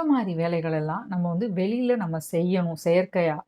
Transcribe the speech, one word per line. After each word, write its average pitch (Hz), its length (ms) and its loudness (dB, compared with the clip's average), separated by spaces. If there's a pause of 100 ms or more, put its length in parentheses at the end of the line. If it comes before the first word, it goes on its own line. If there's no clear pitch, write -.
மாதிரி 247 300 2
வேலைகள் 165 380 0
எல்லாம் 156 340 -2
நம்ம 180 220 -2
வந்து 175 240 -2
வெளியில 233 440 0
நம்ம 165 260 -2
செய்யணும் 175 560 0
செயற்கையா 170 580 2 (120)